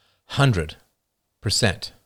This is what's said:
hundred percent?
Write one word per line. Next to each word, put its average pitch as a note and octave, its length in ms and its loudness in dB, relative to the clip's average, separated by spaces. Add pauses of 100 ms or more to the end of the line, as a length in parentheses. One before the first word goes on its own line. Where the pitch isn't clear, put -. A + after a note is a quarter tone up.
(280)
hundred G2+ 480 0 (680)
percent? - 500 -2 (140)